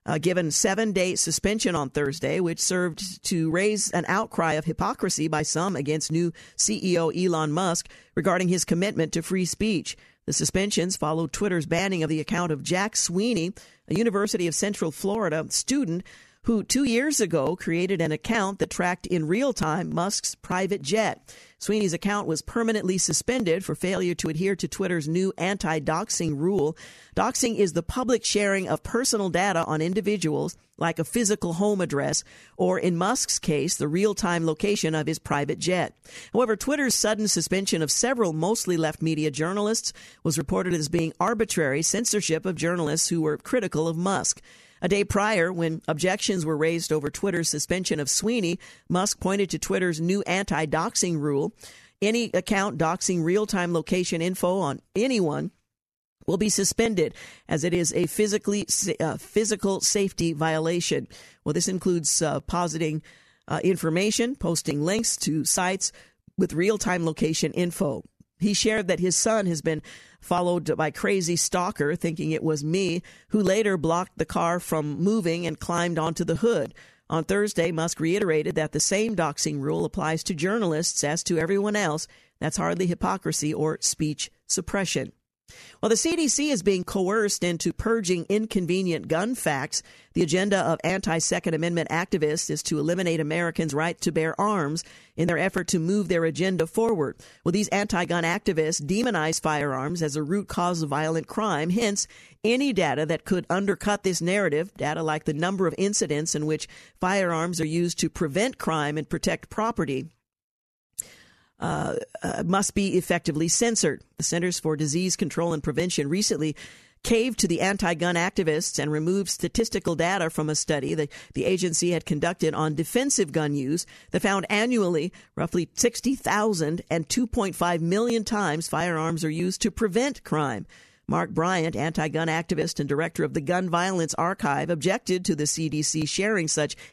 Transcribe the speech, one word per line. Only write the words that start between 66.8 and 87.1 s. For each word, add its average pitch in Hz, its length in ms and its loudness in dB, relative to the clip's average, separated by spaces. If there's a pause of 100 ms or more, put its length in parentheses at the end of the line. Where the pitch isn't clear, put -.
location 160 460 0
info. 160 520 -2 (340)
He 208 140 2
shared 214 360 2
that 170 120 2
his 180 160 2
son 220 300 2
has 165 160 0
been 156 180 0 (400)
followed 175 560 0
by 156 140 0
crazy 180 460 0
stalker, 175 580 0
thinking 160 360 -2
it 156 120 -2
was 151 220 0
me, 175 380 0 (260)
who 214 140 2
later 196 340 4
blocked 170 400 0
the - 80 0
car 170 340 0
from 151 400 -2
moving 175 480 0
and 156 140 -6
climbed 170 380 0
onto 160 260 0
the 170 120 2
hood. 208 360 2 (380)
On 160 140 0
Thursday, 196 460 0
Musk 165 300 -2
reiterated 160 540 0
that 156 180 0
the 156 80 -2
same 214 340 0
doxing 151 460 -2
rule 160 240 0
applies 160 400 -2
to 196 100 -2
journalists 170 720 0
as 151 200 0
to 170 140 0
everyone 196 380 2
else. 160 320 -2 (320)
That's - 160 -2
hardly 175 300 0
hypocrisy 165 640 0
or 156 300 0
speech - 480 -2 (160)
suppression. - 640 -2 (680)
Well, 220 100 2
the 226 60 6
C 330 200 2
D 320 100 2
C 285 240 2
is 226 120 2
being 185 220 2
coerced 196 600 0